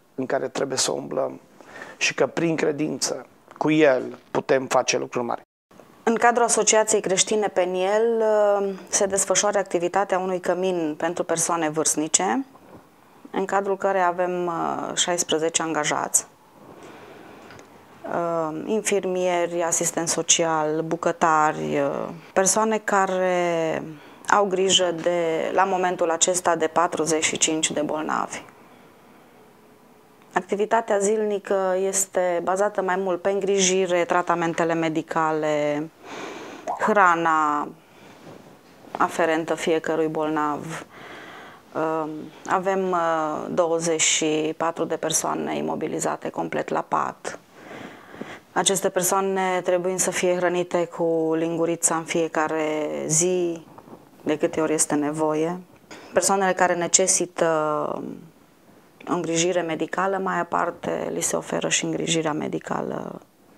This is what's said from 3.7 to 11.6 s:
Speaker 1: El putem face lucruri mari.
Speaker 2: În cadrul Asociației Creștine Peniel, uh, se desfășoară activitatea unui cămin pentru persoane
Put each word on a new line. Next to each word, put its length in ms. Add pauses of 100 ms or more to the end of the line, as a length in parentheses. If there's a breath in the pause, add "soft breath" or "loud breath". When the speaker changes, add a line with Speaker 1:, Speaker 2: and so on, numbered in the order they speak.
Speaker 1:
El 460 (140)
putem 340
face 320
lucruri 280
mari. 160 (640)
Speaker 2:
În 120
cadrul 300
Asociației 560
Creștine 460
Peniel, 760 (360)
uh, 100 (180)
se 180
desfășoară 520
activitatea 640
unui 200
cămin 580
pentru 260
persoane 460